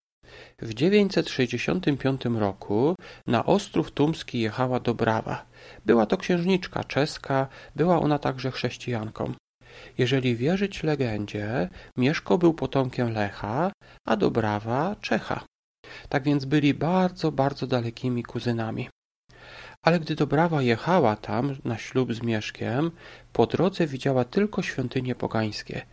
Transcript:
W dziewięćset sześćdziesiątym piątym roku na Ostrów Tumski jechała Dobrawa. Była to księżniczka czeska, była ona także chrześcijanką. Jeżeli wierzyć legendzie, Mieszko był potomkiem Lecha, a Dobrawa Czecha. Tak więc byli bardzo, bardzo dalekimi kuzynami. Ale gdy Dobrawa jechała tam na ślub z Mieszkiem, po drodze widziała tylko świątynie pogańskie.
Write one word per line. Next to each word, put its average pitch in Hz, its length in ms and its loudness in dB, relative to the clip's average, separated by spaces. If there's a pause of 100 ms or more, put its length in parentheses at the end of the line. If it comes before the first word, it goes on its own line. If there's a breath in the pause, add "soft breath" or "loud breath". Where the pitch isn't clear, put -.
(580 loud breath)
W 113 160 -8
dziewięćset 190 540 4
sześćdziesiątym 139 680 0
piątym 131 400 0
roku 107 580 0 (320 loud breath)
na 120 180 2
Ostrów 175 480 2
Tumski 147 480 0
jechała 123 400 0
Dobrawa. - 680 0 (400 loud breath)
Była 220 200 6
to 190 100 0
księżniczka 185 680 0
czeska, 135 640 0 (280 loud breath)
była 165 240 4
ona 147 180 2
także 135 320 -4
chrześcijanką. 120 840 -6 (680 loud breath)
Jeżeli 127 380 2
wierzyć 190 460 0
legendzie, 117 840 -2 (280 loud breath)
Mieszko 160 420 2
był 170 160 4
potomkiem 127 580 -2
Lecha, 107 600 -2 (340 soft breath)
a 220 100 2
Dobrawa 117 840 0
Czecha. - 440 -4 (640 loud breath)
Tak 139 140 0
więc 143 220 2
byli 143 300 4
bardzo, 175 580 0
bardzo 135 340 0
dalekimi 120 560 -2
kuzynami. 117 680 -4 (920 loud breath)
Ale 170 180 4
gdy 151 140 -4
Dobrawa 147 480 2
jechała 120 540 4
tam 131 480 -4
na 117 140 -2
ślub 123 360 -2
z 110 80 -10
Mieszkiem, 117 680 -2 (420 loud breath)
po 117 140 4
drodze 170 400 0
widziała 131 380 0
tylko 202 380 -2
świątynie 127 520 -4
pogańskie. 110 680 -4 (100)